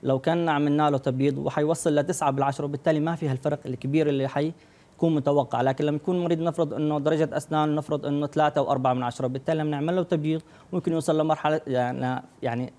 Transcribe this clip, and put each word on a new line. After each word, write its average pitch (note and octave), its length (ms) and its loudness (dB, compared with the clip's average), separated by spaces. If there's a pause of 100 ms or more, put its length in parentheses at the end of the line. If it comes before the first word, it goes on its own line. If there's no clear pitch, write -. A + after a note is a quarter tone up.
لو C3 160 2
كان E3 300 0
عملنا D3 400 2
له C#3+ 80 0
تبييض C#3 400 0
وحيوصل D3+ 580 0
لتسعة D3 360 0
بالعشرة، C#3 340 -2
وبالتالي D3 340 0
ما E3 160 -2
فيها D3+ 160 -2
الفرق C#3+ 340 -2
الكبير C#3+ 440 0
اللي C3+ 180 0
حيكون - 880 -2
متوقع، C#3 460 2
لكن C3 240 0
لما D3 100 0
يكون F3+ 200 -2
المريض E3+ 260 0
نفرض E3 320 0
إنه D3+ 260 0
درجة D#3 380 2
أسنان D3+ 380 0
نفرض D3+ 300 -4
إنه D3 220 -2
ثلاثة D3 320 2
أو C#3+ 120 2
أربعة C3 220 2
من B2+ 100 -2
عشرة، B2 240 -4
بالتالي C3+ 320 -2
لما D3+ 120 -2
نعمل D3+ 240 -2
له F3+ 80 0
تبييض D#3+ 380 -2 (320)
ممكن F3+ 200 -2
يوصل D#3 260 2
لمرحلة D#3 480 2
يعني، B2+ 560 -2 (200)
يعني B2 360 -4